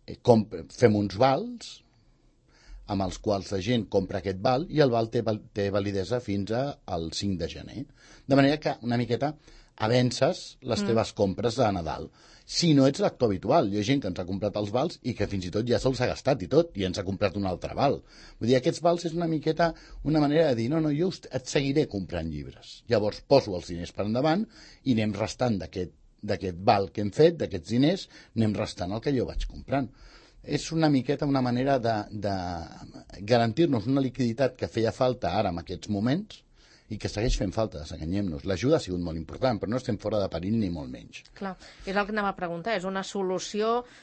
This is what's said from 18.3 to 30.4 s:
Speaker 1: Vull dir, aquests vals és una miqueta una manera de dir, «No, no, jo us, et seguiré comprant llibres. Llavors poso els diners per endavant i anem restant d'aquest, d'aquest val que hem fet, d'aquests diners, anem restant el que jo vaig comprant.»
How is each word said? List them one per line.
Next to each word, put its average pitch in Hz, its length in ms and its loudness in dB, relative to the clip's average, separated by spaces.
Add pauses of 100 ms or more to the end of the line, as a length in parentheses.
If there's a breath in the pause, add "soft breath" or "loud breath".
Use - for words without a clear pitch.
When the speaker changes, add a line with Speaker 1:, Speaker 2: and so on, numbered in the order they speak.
Speaker 1:
Vull 110 140 -2
dir, 131 80 8
aquests 156 240 -2
vals 170 220 2
és 160 100 -6
una 170 160 -2
miqueta 160 400 0 (320 loud breath)
una 151 160 2
manera 147 300 4
de 123 60 2
dir, 113 140 0
«No, 160 120 2
no, 156 100 2
jo 160 160 0
us, - 140 -6 (100)
et 131 160 -4
seguiré 139 400 2
comprant 82 420 -4
llibres. 71 600 -12
Llavors 107 320 2
poso 113 340 4
els 87 160 -8
diners 85 240 -8
per 98 100 -2
endavant 156 380 2 (400 loud breath)
i 135 80 0
anem 110 240 2
restant 107 420 -2
d'aquest, 85 380 -6 (260)
d'aquest 92 380 -4
val 101 320 2
que 110 100 -4
hem 101 100 -2
fet, 160 280 6
d'aquests 95 300 -6
diners, 143 400 2 (260 loud breath)
anem 107 180 2
restant 98 380 -4
el 113 100 -6
que 143 140 -2
jo 107 100 0
vaig - 220 -6
comprant.» 117 420 -4 (540 loud breath)